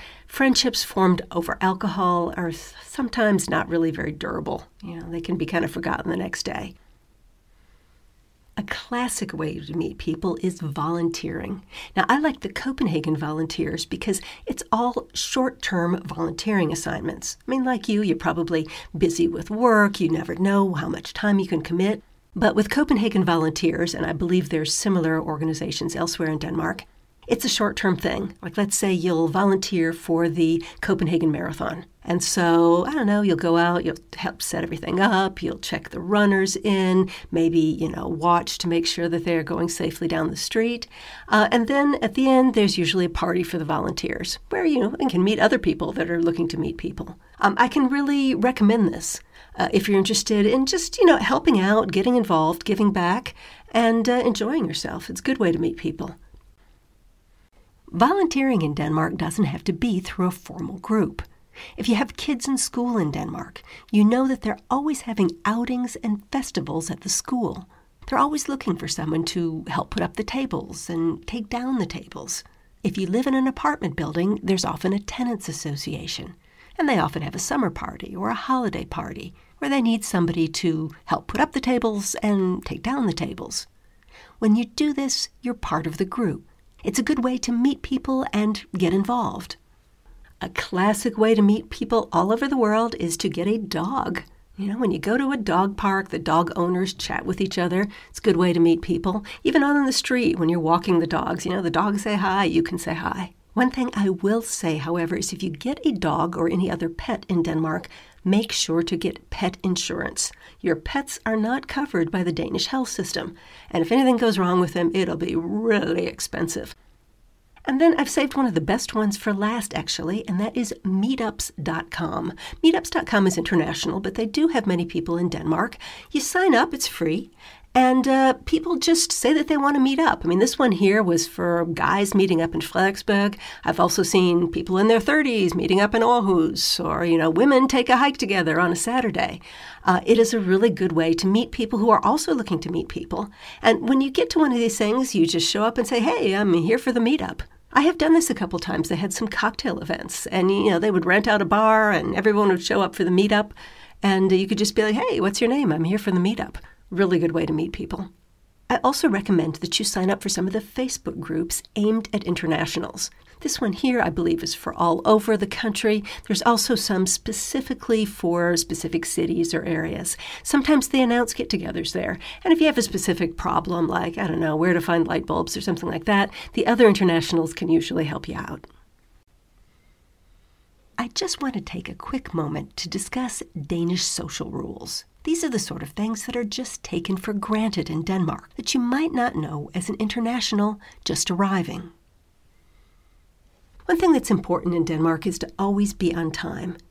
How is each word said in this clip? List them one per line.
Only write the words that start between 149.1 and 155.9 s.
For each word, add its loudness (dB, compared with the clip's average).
some -2
cocktail -4
events, -8
and, 2
you 2
know, 4
they 2
would 2
rent 4
out 4
a 2
bar, 4
and 0
everyone 4
would 2
show 0
up -2
for -2
the 2
meetup. 4
And 4
you 4
could 0
just 0
be 4
like, 2
"Hey, 0
what's 0
your 4
name? 2
I'm 0
here 0